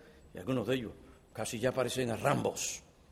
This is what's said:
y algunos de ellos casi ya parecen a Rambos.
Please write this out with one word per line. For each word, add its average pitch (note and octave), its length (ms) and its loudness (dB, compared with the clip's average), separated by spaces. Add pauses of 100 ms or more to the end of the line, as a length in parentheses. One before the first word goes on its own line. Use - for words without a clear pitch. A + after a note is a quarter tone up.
(340)
y - 20 -10
algunos B2 300 0
de B2+ 80 2
ellos A#2+ 180 -4 (400)
casi A2+ 260 -4
ya B2 140 2
parecen B2+ 380 0
a A2 60 0
Rambos. B2 680 0 (300)